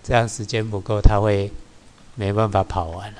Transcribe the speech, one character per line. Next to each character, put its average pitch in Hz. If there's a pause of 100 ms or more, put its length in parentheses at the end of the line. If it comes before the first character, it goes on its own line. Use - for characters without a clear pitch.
这 131
样 117
时 107
间 110
不 104
够， 104
它 107
会 101 (640)
没 101
办 107
法 98
跑 90
完 95